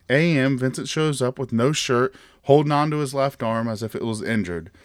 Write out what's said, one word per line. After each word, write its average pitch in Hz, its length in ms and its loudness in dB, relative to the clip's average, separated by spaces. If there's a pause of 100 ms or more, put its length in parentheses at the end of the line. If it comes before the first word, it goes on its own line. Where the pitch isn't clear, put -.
A 156 280 2
M, 135 200 2
Vincent 127 320 -4
shows 156 320 -2
up 127 160 -2
with 123 160 -6
no 120 180 2
shirt, 127 420 0 (300)
holding 147 280 6
on 147 200 2
to 151 60 -2
his 139 160 -4
left 139 300 -2
arm 113 240 -2
as 113 160 -6
if 110 120 -8
it - 80 -6
was 113 200 -4
injured. 87 480 -4 (140)